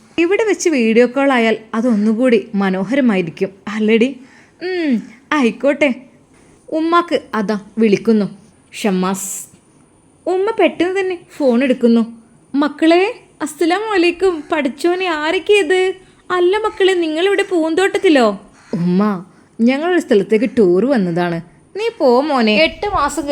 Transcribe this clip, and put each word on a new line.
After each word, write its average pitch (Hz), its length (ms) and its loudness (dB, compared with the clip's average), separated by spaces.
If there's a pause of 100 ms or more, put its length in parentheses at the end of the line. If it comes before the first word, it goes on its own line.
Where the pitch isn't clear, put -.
(240)
ഇവിടെ 403 260 0
വെച്ച് 349 260 -2
വീഡിയോ 233 400 4
കോൾ 277 220 2
ആയാൽ 226 180 2 (220)
അതൊന്നുകൂടി 226 600 2 (220)
മനോഹരമായിരിക്കും, 190 880 -2 (240)
അല്ലേടി? 220 360 2 (580)
"ഉം, 330 260 -2 (440)
ആയിക്കോട്ടെ." 277 520 0 (880)
ഉമ്മാക്ക് 330 400 0 (220)
അതാ 208 180 -2 (240)
വിളിക്കുന്നു 202 460 2 (520)
ഷമ്മാസ്. 190 500 -2 (960)
ഉമ്മ 370 200 -2 (120)
പെട്ടെന്ന് 359 400 0
തന്നെ 370 180 -4 (200)
ഫോൺ 247 280 2
എടുക്കുന്നു. 233 380 2 (520)
"മക്കളെ, 302 460 2 (440)
അസ്സലാമു 359 520 -4
അലൈക്കും." 349 380 0 (160)
"പഠിച്ചോനെ, 339 560 -2 (160)
ആരൊക്കെ 339 400 0
ഇത്?" 370 180 0 (560)
"അല്ല 359 160 2 (140)
മക്കളെ, 392 360 0
നിങ്ങളിവിടെ 339 480 -2
പൂന്തോട്ടത്തിലോ?" 339 720 2 (540)
"ഉമ്മ, 180 220 0 (580)
ഞങ്ങളൊരു 294 460 0
സ്ഥലത്തേക്ക് 220 440 2 (100)
ടൂർ 185 340 4
വന്നതാണ്." 175 460 -2 (400)
"നീ 440 80 -4 (120)
പോ 285 100 2 (200)
മോനെ, 240 260 2 (120)
എട്ട് 330 280 -6
മാസം 285 380 -4